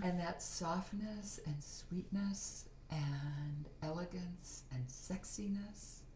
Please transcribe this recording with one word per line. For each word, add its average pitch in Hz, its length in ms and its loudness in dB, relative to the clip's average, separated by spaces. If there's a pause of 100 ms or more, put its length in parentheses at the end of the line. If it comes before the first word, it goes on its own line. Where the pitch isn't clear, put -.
And 180 180 6
that 170 220 2
softness 202 1040 2
and 147 160 2
sweetness - 1040 0 (240)
and 147 800 2 (140)
elegance 175 880 -2
and 127 140 2
sexiness - 1120 -2 (160)